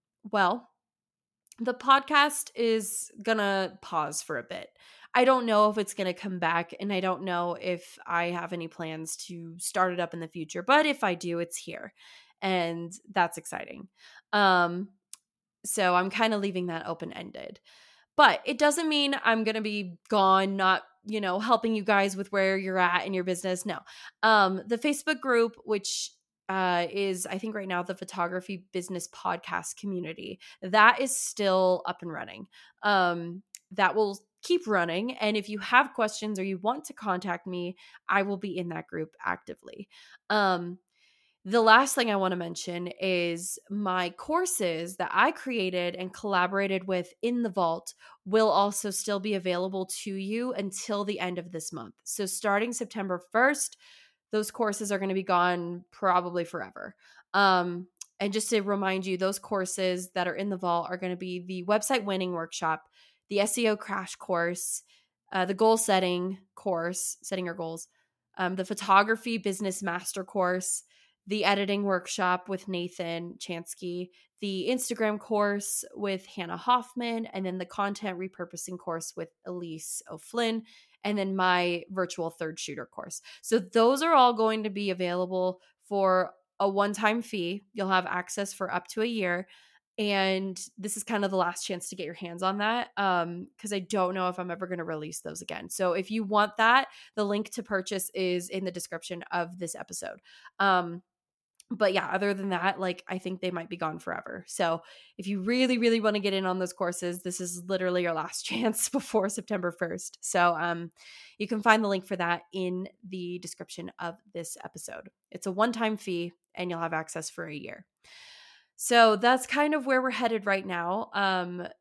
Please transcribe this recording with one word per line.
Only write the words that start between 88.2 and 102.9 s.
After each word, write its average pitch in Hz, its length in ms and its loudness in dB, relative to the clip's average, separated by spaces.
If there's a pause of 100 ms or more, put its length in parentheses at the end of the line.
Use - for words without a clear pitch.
for 190 180 -6
up 180 180 -4
to - 120 -4
a 226 60 2
year. 190 400 -2 (500)
And 190 640 0 (160)
this 208 200 -6
is 202 60 -6
kind 208 200 -2
of 190 80 0
the 196 60 0
last 175 280 -2
chance 175 240 -8
to 190 60 -12
get 180 100 -8
your 165 100 -10
hands 175 280 -8
on 190 140 0
that, 220 400 0
um, 180 500 0 (100)
'cause 202 140 -10
I 202 80 -2
don't 185 340 0
know 185 160 0
if 180 80 -4
I'm 180 140 -6
ever 185 160 -6
gonna 175 160 -4
release 160 380 -8
those 160 200 -10
again. - 280 -10
So 180 240 0
if 190 180 -2
you 220 120 -2
want 208 340 2
that, 240 320 4 (260)
the 214 80 0
link 208 280 -2
to 226 120 -8
purchase 190 500 -4
is 180 360 -2
in 190 160 -6
the 180 60 -4
description 170 600 -10
of 175 260 -4
this 175 160 -6
episode. - 480 -12 (380)
Um, 180 420 2 (680)
but 196 220 2
yeah, 190 140 0
other 202 260 0
than 196 160 -4
that, 185 300 0
like, 180 280 -4